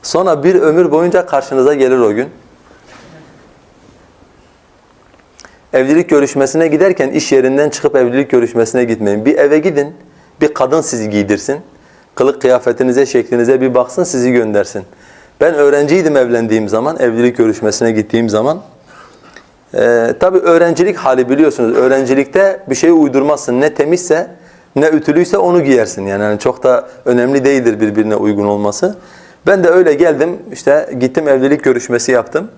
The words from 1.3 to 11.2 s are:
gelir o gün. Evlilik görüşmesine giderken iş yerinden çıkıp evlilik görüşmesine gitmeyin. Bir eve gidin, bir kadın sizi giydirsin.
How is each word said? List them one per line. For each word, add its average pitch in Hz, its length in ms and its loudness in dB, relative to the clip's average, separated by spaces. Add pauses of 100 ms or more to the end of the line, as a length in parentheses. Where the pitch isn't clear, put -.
gelir 131 240 2
o 107 160 2
gün. 127 140 -4 (3500)
Evlilik 147 380 0
görüşmesine 143 580 0
giderken 156 400 0
iş 151 240 -2
yerinden 135 380 2
çıkıp 143 260 -4
evlilik 131 340 0
görüşmesine 117 540 0
gitmeyin. 107 400 -2
Bir 139 140 2
eve 143 200 2
gidin, 151 360 -2 (460)
bir 151 140 0
kadın 139 260 0
sizi 113 300 -6
giydirsin. 104 500 -2 (540)